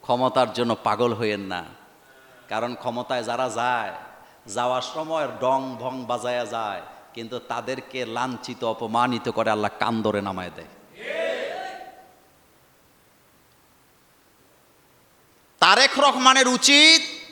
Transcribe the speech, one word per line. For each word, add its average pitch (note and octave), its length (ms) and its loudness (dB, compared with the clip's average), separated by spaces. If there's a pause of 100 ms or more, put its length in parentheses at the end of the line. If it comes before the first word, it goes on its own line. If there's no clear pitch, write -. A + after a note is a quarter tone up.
ক্ষমতার B2 520 2
জন্য A#2 300 0
পাগল A#2 300 2
হইয়েন G#2+ 260 -2
না, F#2+ 240 -8 (880)
কারণ A2+ 260 -4
ক্ষমতায় B2 480 -4
যারা A#2+ 260 -2
যায়, A2+ 440 -2 (600)
যাওয়ার B2 280 -2
সময় D#3+ 460 -4 (120)
ডং C3 400 0
ভং B2+ 260 -8
বাজায়া B2 400 -4
যায়, G#2+ 360 -6 (320)
কিন্তু A#2 260 -10
তাদেরকে B2 680 -8
লাঞ্ছিত, A#2+ 580 -6
অপমানিত A#2 680 -2
করে A2 180 0
আল্লাহ G#2 300 0
কান A2 220 0
ধরে G#2 200 0
নামায় F#2 340 -6
দেয়। E2 120 -18 (4000)
তারেক A3 400 6
রহমানের C4 480 6
উচিত D4 540 6 (300)